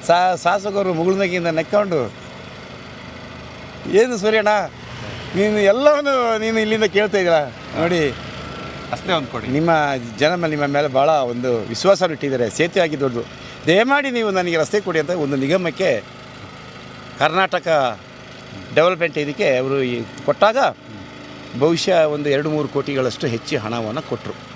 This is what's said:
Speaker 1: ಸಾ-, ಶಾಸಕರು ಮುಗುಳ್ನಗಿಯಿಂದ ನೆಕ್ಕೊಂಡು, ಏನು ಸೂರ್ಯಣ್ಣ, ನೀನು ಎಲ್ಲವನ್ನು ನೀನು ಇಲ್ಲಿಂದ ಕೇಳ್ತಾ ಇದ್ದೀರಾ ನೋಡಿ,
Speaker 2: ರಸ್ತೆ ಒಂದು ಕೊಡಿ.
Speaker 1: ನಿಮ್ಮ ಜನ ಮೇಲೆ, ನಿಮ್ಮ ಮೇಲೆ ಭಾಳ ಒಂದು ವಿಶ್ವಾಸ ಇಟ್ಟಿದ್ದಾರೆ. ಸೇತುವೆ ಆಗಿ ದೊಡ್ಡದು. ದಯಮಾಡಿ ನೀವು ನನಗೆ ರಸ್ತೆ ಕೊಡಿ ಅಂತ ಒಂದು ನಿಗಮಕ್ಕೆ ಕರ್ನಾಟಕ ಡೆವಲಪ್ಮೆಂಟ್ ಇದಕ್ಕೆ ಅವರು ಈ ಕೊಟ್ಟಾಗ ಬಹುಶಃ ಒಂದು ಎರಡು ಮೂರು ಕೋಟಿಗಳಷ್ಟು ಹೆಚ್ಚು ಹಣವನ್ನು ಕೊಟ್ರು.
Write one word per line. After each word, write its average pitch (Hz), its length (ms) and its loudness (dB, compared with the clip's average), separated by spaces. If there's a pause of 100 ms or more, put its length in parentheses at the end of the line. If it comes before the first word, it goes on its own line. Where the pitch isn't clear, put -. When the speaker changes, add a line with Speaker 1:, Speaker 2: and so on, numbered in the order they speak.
Speaker 1:
ಸಾ-, 180 360 4
ಶಾಸಕರು 196 520 0
ಮುಗುಳ್ನಗಿಯಿಂದ 180 520 2
ನೆಕ್ಕೊಂಡು, 165 680 0 (1800)
ಏನು 233 260 4
ಸೂರ್ಯಣ್ಣ, 214 300 2 (880)
ನೀನು 214 220 2
ಎಲ್ಲವನ್ನು 254 800 4
ನೀನು 226 200 0
ಇಲ್ಲಿಂದ 214 260 2
ಕೇಳ್ತಾ 202 340 2
ಇದ್ದೀರಾ 170 220 4 (400)
ನೋಡಿ, 160 340 2 (760)
Speaker 2:
ರಸ್ತೆ - 200 -4
ಒಂದು 147 160 -2
ಕೊಡಿ. 113 180 -8
Speaker 1:
ನಿಮ್ಮ 151 240 0 (480)
ಜನ 156 160 4
ಮೇಲೆ, 165 220 -2
ನಿಮ್ಮ 143 180 -2
ಮೇಲೆ 147 140 2
ಭಾಳ 135 220 4
ಒಂದು 123 460 0
ವಿಶ್ವಾಸ 117 460 2
ಇಟ್ಟಿದ್ದಾರೆ. 135 480 0
ಸೇತುವೆ 175 300 0
ಆಗಿ 151 200 0
ದೊಡ್ಡದು. 120 220 0 (440)
ದಯಮಾಡಿ 262 440 4
ನೀವು 233 200 0
ನನಗೆ 180 260 0
ರಸ್ತೆ 160 240 2
ಕೊಡಿ 175 180 0
ಅಂತ 151 120 0
ಒಂದು 147 260 0
ನಿಗಮಕ್ಕೆ 156 680 2 (1160)
ಕರ್ನಾಟಕ 156 800 2 (760)
ಡೆವಲಪ್ಮೆಂಟ್ 165 440 4
ಇದಕ್ಕೆ 147 380 2
ಅವರು 135 260 0
ಈ 120 200 -2 (220)
ಕೊಟ್ಟಾಗ 208 320 4 (1000)
ಬಹುಶಃ 165 460 4
ಒಂದು 147 240 0
ಎರಡು 147 220 2
ಮೂರು 151 180 0
ಕೋಟಿಗಳಷ್ಟು 135 580 -2
ಹೆಚ್ಚು 120 320 -2
ಹಣವನ್ನು 113 440 -4
ಕೊಟ್ರು. - 540 -10